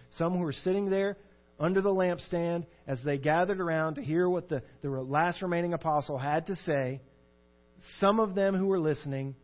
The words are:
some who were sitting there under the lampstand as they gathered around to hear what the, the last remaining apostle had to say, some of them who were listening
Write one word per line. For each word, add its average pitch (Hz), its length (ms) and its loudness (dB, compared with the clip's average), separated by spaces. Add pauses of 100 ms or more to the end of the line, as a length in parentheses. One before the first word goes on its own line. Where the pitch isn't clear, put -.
(120)
some 170 220 0
who 180 60 0
were 165 140 -2
sitting 196 360 0
there 196 280 0 (420)
under 185 220 2
the 202 80 2
lampstand 170 760 0 (200)
as 131 180 -4
they 143 140 0
gathered 175 420 2
around 160 360 0
to 285 60 -8
hear 175 280 2
what 180 200 -2
the, 139 120 -2 (200)
the 143 80 -4
last 139 520 0
remaining 175 320 0
apostle 151 440 -2
had 147 300 -2
to 196 80 -4
say, 135 460 -2 (1000)
some 208 200 4
of 202 160 0
them 196 200 2
who 190 120 2
were 190 120 2
listening 139 640 -2